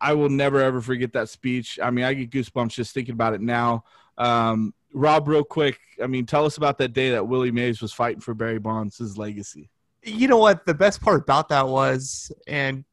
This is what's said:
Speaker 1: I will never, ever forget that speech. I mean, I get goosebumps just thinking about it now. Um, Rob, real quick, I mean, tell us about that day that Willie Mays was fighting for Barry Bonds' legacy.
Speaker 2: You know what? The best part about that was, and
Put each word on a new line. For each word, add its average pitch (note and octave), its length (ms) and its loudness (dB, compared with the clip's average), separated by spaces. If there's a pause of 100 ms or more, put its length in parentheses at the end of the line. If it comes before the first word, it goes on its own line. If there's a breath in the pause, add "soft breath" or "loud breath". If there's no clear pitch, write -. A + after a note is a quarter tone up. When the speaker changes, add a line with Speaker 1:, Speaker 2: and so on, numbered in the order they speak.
Speaker 1:
I D3 140 2
will D3 140 2
never, C#3 320 2
ever C3 200 2
forget A#2+ 340 -4
that A2+ 140 -2
speech. B2+ 540 -6
I B2 80 0
mean, B2 140 0
I C3+ 100 0
get B2+ 160 -8
goosebumps B2 400 -4
just - 240 -8
thinking B2 200 -6
about A2+ 200 0
it G2 60 -6
now. A#2 440 0 (340 soft breath)
Um, A2+ 560 2 (180)
Rob, D3 340 2
real D3 180 2
quick, D3 340 -2 (240)
I B2+ 40 -4
mean, B2+ 200 -2
tell D3+ 200 2
us D3 100 -2
about D3 220 0
that B2+ 140 0
day C3 180 0
that A2 160 0
Willie B2+ 240 0
Mays A#2+ 300 -2
was G#2+ 120 -8
fighting A#2 280 -4
for A#2 140 -8
Barry A2+ 240 -4
Bonds' A2 600 -6
legacy. G2+ 520 -12 (320)
Speaker 2:
You A3+ 260 0
know B3 80 6
what? G#3+ 300 6
The E3+ 80 2
best G3 260 2
part F#3 220 4
about D3 260 2
that C#3 180 2
was, C3 640 -2 (160)
and C3+ 460 -4